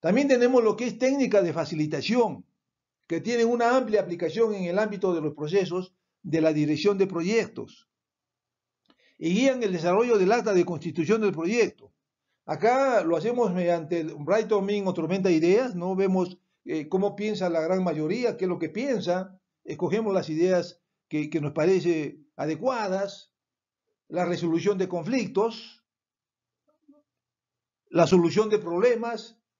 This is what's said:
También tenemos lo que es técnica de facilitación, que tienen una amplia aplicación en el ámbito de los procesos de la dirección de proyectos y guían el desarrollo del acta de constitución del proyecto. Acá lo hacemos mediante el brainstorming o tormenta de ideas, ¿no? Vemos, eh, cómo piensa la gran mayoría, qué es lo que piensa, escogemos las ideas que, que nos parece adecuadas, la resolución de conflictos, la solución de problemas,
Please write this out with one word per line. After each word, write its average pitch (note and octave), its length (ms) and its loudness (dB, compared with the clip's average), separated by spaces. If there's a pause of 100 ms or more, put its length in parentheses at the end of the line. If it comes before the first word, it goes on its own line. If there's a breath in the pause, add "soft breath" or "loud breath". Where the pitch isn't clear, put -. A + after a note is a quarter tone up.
También A#3 260 2
tenemos B3 360 4
lo G#3+ 120 2
que A#3+ 100 -4
es A#3 120 -6
técnica B3+ 440 2
de E3+ 120 -2
facilitación, D#3 920 -2 (640)
que E3 140 -4
tienen A#3 260 0
una A#3+ 300 2
amplia G#3+ 240 0
aplicación F3+ 520 -2
en F#3+ 120 -4
el F3 120 -2
ámbito G3+ 360 -2
de E3 80 -2
los D3+ 120 -4
procesos F3 640 -4 (260)
de D#3+ 200 -2
la D#3+ 100 4
dirección D3+ 460 0
de F#3+ 100 2
proyectos F3+ 840 -4 (1300 soft breath)
y E3 160 -2
guían B3+ 300 2
el G3 80 0
desarrollo F#3+ 460 2
del F#3 140 4
acta A3+ 220 2
de F3 120 4
constitución E3+ 560 -2
del G#3 100 2
proyecto. E3+ 600 -2 (520)
Acá A#3 580 2
lo E3 120 2
hacemos A3 380 0
mediante E3+ 480 0
el D#3 140 -6
brainstorming G3 720 0
o F3+ 60 -2
tormenta F#3 360 -2
de E3+ 60 4
ideas, F#3+ 400 2
¿no? F3+ 200 -4
Vemos, F#3+ 420 0 (280)
eh, D#3 220 -6
cómo G3 280 0
piensa G3 340 -4
la E3 120 0
gran F#3 220 0
mayoría, F3+ 540 -2
qué F#3+ 80 -4
es F#3 40 0
lo F3 100 -4
que D#3+ 100 -4
piensa, F#3+ 680 -4 (260)
escogemos F3+ 480 -2
las E3+ 160 -2
ideas E3+ 520 0 (280)
que, D3+ 200 -4
que D#3+ 120 -2
nos C#3+ 100 -4
parece D#3+ 720 0 (160)
adecuadas, G3 960 -4 (760)
la F3 160 -4
resolución E3+ 540 -2
de F#3 100 -2
conflictos, F#3+ 960 -4 (2000)
la E3 180 4
solución F#3 420 4
de G#3 100 2
problemas, A3 800 -2 (220)